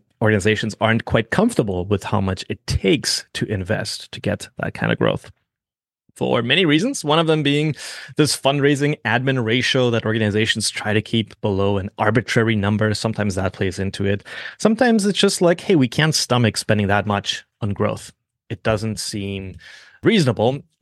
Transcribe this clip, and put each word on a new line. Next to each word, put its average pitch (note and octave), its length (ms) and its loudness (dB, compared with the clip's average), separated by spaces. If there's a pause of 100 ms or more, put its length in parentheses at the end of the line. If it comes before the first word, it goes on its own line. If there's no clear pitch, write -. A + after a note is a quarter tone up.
(200)
organizations G#2+ 580 2
aren't A2 280 0
quite - 240 0
comfortable G2+ 560 0
with G2+ 180 0
how G#2 160 0
much F#2+ 300 -4
it - 160 -10
takes - 640 0
to - 140 -4
invest G2+ 680 -6
to - 80 -14
get - 380 -4
that - 160 -6
kind A1+ 180 -2
of - 60 -2
growth. - 340 0 (840)
For B2 280 0
many D3 240 2
reasons, D#3+ 400 0
one D3+ 120 2
of E3 80 2
them D#3 160 2
being D3 320 0 (420)
this - 220 2
fundraising C#3+ 600 0
admin B2+ 420 0
ratio B2 460 2
that A#2 160 0
organizations A2 640 0
try - 240 -6
to G#2+ 80 2
keep - 400 -4
below G2 380 0
an F#2+ 180 -6
arbitrary A2+ 580 2
number. G#2 380 2
Sometimes G#2 440 -2
that F#2+ 180 -2
plays F#2+ 240 -4
into G2 260 -4
it. G2+ 180 0 (360)
Sometimes A3+ 480 2
it's G3+ 120 0
just G3 220 2
like, F3 220 2
"Hey, G3+ 120 2
we C3 140 4
can't D3+ 260 0
stomach A#2+ 440 2
spending G#2 300 2
that G2+ 180 2
much G2+ 400 -4 (160)
on G#2 80 -4
growth. G#2 420 -4 (380)
It A2 120 -12
doesn't G#2+ 380 -2
seem G2 560 -8 (460)
reasonable." C#3 600 2 (200)